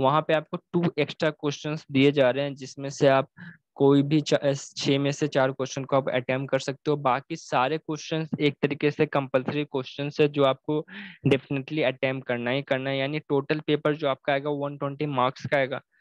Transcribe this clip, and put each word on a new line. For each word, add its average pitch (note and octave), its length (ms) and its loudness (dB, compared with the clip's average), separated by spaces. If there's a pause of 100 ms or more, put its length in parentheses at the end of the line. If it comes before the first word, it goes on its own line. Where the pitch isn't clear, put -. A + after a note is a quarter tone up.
वहाँ C#3+ 220 4
पे D#3+ 120 0
आपको D#3 220 -2
टू F3 280 -2 (140)
extra D3+ 320 0
questions D3+ 600 -6
दिए C#3 200 6
जा C3 180 4
रहे C#3 140 0
हैं, C#3 100 -6
जिसमें C#3 360 -12
से C#3 180 2
आप C3+ 200 4 (460)
कोई C#3 280 6
भी D3 180 0
चा-, - 200 0
अ, C#3 120 2
छः - 460 -2
में C#3 140 0
से D3 160 -2
चार C3+ 240 2
question C3+ 320 -6
को C#3 120 0
आप C3 120 0
attempt C3 420 -2
कर C3 80 2
सकते C#3 320 -6
हो। D3 60 2
बाकी C#3 400 -2
सारे C#3+ 420 0
questions D#3+ 500 -6 (120)
एक D3 220 2
तरीके C#3+ 280 0
से D#3 160 0
compulsory C#3 580 -2
questions C#3+ 560 -4
है, D3 80 6
जो C#3+ 160 2
आपको D3+ 420 0 (400)
definitely C#3 580 0
attempt C3 440 -2
करना A#2+ 220 -2
ही C#3 120 -2
करना C3+ 280 -2
है। C3+ 80 -2
यानी C#3+ 200 -2
total D3 420 -2
paper D3+ 340 0
जो D3+ 140 -2
आपका C3+ 240 -2
आएगा, C#3 180 -2
वन C#3+ 260 -4
twenty C#3 300 -4
marks C3 400 0
का D3+ 100 0
आएगा, C3 240 -2 (200)